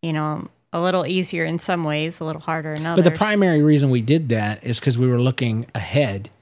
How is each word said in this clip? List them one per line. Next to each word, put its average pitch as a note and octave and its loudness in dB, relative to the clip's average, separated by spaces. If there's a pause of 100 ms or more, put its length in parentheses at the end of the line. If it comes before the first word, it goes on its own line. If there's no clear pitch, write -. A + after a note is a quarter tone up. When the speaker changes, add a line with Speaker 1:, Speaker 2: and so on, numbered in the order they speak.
Speaker 1:
you E3 -2
know, D#3 -4 (260)
a E3+ -4
little F3+ 0
easier F3 -2
in D#3+ -4
some F3 -2
ways, D#3 -4
a E3 -6
little D#3 -8
harder D#3+ -4
in D#3 -6
Speaker 2:
But E3+ 0
the F3 6
Speaker 1:
others. D#3+ 2
Speaker 2:
primary G3+ 4
reason D3 4
we B2 2
did C#3+ 2
that G#2+ -2
is A#2+ -2
'cause B2 0
we B2+ 2
were A#2+ 2
looking A#2+ 0
ahead. G2+ -2 (120)